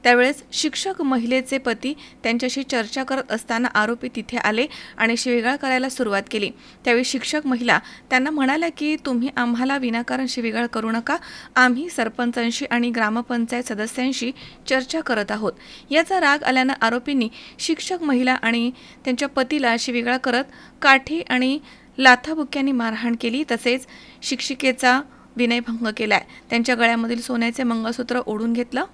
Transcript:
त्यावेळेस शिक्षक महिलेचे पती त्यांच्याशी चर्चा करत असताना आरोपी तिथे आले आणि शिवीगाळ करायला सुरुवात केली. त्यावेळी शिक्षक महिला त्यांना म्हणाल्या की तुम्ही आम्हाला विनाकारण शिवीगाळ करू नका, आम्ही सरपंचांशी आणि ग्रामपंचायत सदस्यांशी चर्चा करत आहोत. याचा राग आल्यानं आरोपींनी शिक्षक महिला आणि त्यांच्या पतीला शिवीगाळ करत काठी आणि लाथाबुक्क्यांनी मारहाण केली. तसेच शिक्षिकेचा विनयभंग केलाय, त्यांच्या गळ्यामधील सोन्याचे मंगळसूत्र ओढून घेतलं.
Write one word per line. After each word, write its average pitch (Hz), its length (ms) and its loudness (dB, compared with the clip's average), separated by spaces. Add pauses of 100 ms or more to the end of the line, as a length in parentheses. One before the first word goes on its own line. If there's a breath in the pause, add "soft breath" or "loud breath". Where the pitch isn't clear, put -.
त्यावेळेस 247 480 6
शिक्षक 359 500 -4
महिलेचे 262 560 0
पती 254 360 -4 (280 loud breath)
त्यांच्याशी 240 400 -2
चर्चा 254 400 -4
करत 262 280 -4
असताना 233 380 -2
आरोपी 233 480 0
तिथे 240 200 -8
आले 220 300 0 (320 loud breath)
आणि 226 180 2
शिवीगाळ 240 400 0
करायला 262 320 0
सुरुवात 208 420 0
केली. 208 200 -4 (340 loud breath)
त्यावेळी 247 200 4
शिक्षक 269 400 -2
महिला 240 340 2 (320 loud breath)
त्यांना 262 200 2
म्हणाल्या 302 460 0
की 302 200 -2 (100)
तुम्ही 247 300 0
आम्हाला 247 400 0
विनाकारण 247 500 -2
शिवीगाळ 233 400 -2
करू 226 240 -4
नका, 233 260 -2 (400 loud breath)
आम्ही 254 340 4
सरपंचांशी 240 800 -2
आणि 240 200 2
ग्रामपंचायत 233 760 -2
सदस्यांशी 233 680 -4 (360 loud breath)
चर्चा 262 320 0
करत 214 300 -2
आहोत. 208 220 -2 (380 loud breath)
याचा 330 300 2
राग 285 220 4
आल्यानं 262 380 2
आरोपींनी 240 480 2 (300 loud breath)
शिक्षक 339 440 -4
महिला 254 300 2
आणि 233 380 0 (340 loud breath)
त्यांच्या 262 240 -2
पतीला 262 500 0
शिवीगाळ 240 380 0
करत 254 280 0 (380 loud breath)
काठी 285 380 4
आणि 262 380 0 (400 loud breath)
लाथाबुक्क्यांनी 269 720 4
मारहाण 233 480 -2
केली. 247 300 -2
तसेच 247 360 0 (360 loud breath)
शिक्षिकेचा 262 800 2 (360 loud breath)
विनयभंग 233 500 0 (100)
केलाय, 214 280 2 (260 loud breath)
त्यांच्या 240 240 2
गळ्यामधील 233 460 2
सोन्याचे 233 420 -2
मंगळसूत्र 233 640 -2
ओढून 220 260 -2
घेतलं. 240 420 -2